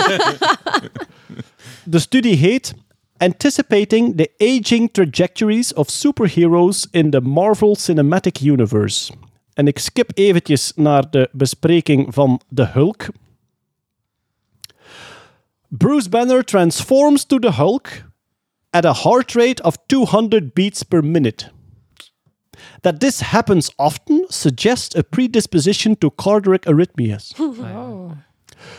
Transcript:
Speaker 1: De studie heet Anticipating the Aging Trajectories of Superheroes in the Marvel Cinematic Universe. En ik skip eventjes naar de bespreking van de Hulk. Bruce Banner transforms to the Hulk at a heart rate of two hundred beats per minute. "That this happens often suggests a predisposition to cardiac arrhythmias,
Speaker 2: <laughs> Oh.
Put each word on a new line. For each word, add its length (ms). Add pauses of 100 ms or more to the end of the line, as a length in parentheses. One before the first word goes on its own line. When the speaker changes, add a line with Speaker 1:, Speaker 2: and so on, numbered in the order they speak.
(1800)
Speaker 1:
De 140
studie 380
heet 380 (420)
Anticipating 1000
the 220
Aging 540
Trajectories 840
of 160
Superheroes 1000
in 200
the 100
Marvel 560
Cinematic 640
Universe. 720 (420)
En 120
ik 120
skip 360
eventjes 600
naar 340
de 220
bespreking 840
van 340
de 180
Hulk. 400 (2500)
Bruce 400
Banner 360
transforms 800
to 140
the 140
Hulk 360 (840)
at 140
a 80
heart 400
rate 300
of 140 (100)
two 200
hundred 480
beats 280
per 220
minute. 460 (1300)
"That 200
this 200
happens 560
often 520
suggests 680
a 60
predisposition 960
to 120
cardiac 560
arrhythmias, 680
Speaker 2:
<laughs> 40
Oh. 720 (680)